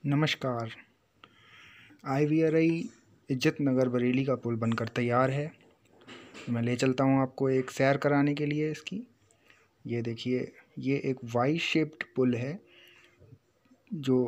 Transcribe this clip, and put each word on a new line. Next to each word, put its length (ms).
नमस्कार, 640
आईवीआरआई 640
इज्जत 300
नगर 280
बरेली 360
का 120
पुल 200
बनकर 320
तैयार 420
है। 200
मैं 140
ले 140
चलता 280
हूँ 160
आपको 300
एक 200
सैर 260
कराने 380
के 120
लिए 240
इसकी। 300
ये 180
देखिए, 500
ये 220
एक 260
वाई 320
शेप्ड 460
पुल 180
है 240
जो 360